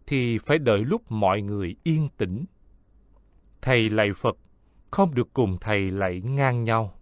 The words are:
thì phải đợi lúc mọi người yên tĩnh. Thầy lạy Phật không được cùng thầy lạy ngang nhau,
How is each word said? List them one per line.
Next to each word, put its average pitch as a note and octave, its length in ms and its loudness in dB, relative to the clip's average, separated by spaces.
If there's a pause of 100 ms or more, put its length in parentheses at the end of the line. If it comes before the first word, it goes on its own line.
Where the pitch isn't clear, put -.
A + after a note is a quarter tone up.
thì A#2+ 320 0
phải D3 200 0
đợi A2 260 2
lúc F3 280 -4
mọi G#2 300 2
người G2+ 400 -6
yên D#3 340 0
tĩnh. G#2 280 -4 (1160)
Thầy A#2 280 2
lạy G#2 260 2
Phật A2+ 200 0 (540)
không F3+ 240 2
được B2 180 0
cùng G2 280 0
thầy G2+ 300 -2
lạy F#2+ 300 -2
ngang B2+ 440 0
nhau, A2 380 0